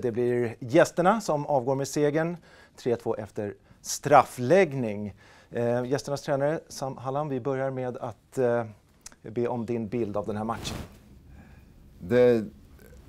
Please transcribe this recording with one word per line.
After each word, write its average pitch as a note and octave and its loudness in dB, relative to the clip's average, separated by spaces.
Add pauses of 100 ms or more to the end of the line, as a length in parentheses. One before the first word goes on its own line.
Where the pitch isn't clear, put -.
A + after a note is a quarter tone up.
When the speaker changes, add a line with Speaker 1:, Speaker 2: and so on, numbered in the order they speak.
Speaker 1:
Det A#2+ 0
blir B2 0
gästerna F3 4
som D3 -2
avgår C3+ 0
med C3+ -2
segern. D#3 0 (400)
Tre A#2 -2
två A2+ -4
efter G#2 -8 (260)
straffläggning. B2+ 2 (360)
Eh, A#2+ 0
gästernas C3+ -4
tränare, D3 0
Sam C3+ -10
Hallam, C3+ -6
vi C3+ -2
börjar C3+ -2
med B2+ -6
att, - -10
eh, A#2+ 2 (580)
be A#2+ -2
om A#2 -4
din A2+ -4
bild G#2 -4
av G#2 -4
den G#2+ -6
här G#2+ -4
matchen. A2+ -6 (1200)
Speaker 2:
Det A2+ 4
är A#2+ 6 (640)